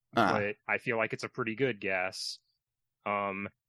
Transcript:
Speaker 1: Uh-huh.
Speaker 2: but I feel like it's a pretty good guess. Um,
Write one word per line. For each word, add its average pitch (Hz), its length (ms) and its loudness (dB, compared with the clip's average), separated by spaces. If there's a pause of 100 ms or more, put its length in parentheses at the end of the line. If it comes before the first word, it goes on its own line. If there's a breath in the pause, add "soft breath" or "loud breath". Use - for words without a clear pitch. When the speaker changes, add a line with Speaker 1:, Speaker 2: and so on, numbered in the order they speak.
(140)
Speaker 1:
Uh-huh. 104 180 6
Speaker 2:
but 104 240 0 (120)
I 104 100 2
feel 117 200 0
like 113 160 2
it's - 100 -6
a 110 40 -4
pretty 113 280 -4
good 120 240 0
guess. 95 580 -4 (640)
Um, 101 440 -2 (200)